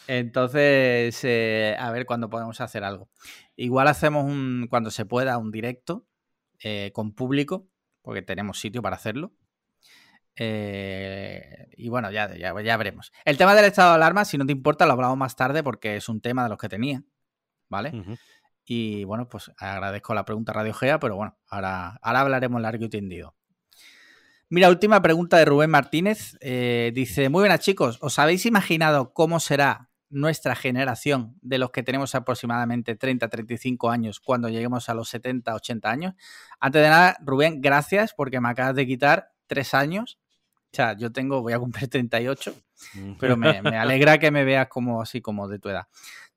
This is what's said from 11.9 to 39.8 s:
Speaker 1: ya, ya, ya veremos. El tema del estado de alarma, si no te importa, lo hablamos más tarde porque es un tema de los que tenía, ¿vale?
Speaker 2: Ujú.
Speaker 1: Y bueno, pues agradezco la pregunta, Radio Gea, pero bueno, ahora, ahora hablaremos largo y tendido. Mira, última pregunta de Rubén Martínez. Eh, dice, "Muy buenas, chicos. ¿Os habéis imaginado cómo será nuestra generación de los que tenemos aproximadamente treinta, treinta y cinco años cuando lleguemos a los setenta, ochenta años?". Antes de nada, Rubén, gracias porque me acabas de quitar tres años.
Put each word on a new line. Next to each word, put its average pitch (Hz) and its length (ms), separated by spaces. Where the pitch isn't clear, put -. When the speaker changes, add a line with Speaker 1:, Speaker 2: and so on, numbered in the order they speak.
Speaker 1:
ya, 104 240
ya, 85 260
ya 113 160
veremos. 101 340
El 147 120
tema 185 180
del 208 100
estado 190 260
de 165 40
alarma, 170 300
si 160 120
no 139 80
te 139 60
importa, 147 340
lo 147 80
hablamos 127 240
más 131 180
tarde 139 280
porque 110 340
es - 120
un 110 120
tema 123 220
de 120 60
los 104 80
que 104 120
tenía, 127 340
¿vale? 107 280
Speaker 2:
Ujú. 101 180
Speaker 1:
Y 110 400
bueno, 113 240
pues - 280
agradezco 98 560
la 101 120
pregunta, 107 280
Radio 107 200
Gea, 143 260
pero 117 160
bueno, 107 220
ahora, 95 540
ahora 120 200
hablaremos 127 400
largo 113 240
y 110 40
tendido. 92 460
Mira, 180 200
última 196 320
pregunta 170 360
de 160 80
Rubén 147 240
Martínez. 160 680
Eh, 123 560
dice, 131 340
"Muy 170 120
buenas, 185 180
chicos. 156 420
¿Os - 160
habéis 165 280
imaginado 160 680
cómo 165 260
será 139 500
nuestra 143 460
generación 127 840
de 131 160
los 127 140
que 127 120
tenemos 131 320
aproximadamente 120 800
treinta, 127 320
treinta 113 280
y - 20
cinco 123 320
años 113 320
cuando 120 260
lleguemos 120 400
a 120 60
los 113 160
setenta, 123 440
ochenta 110 380
años?". 170 220
Antes 135 200
de 151 80
nada, 175 320
Rubén, 143 400
gracias 147 540
porque 127 240
me 120 100
acabas 127 260
de 135 120
quitar 143 440
tres 135 260
años. 160 440